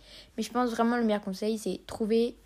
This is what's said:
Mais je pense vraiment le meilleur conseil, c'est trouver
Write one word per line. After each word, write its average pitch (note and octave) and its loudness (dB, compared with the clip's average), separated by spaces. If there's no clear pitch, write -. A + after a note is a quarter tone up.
Mais A3+ -2
je - -10
pense B3 2
vraiment A#3 2
le A#3+ 2
meilleur G#3 2
conseil, G#3 -4
c'est F#3 -4
trouver A3+ 2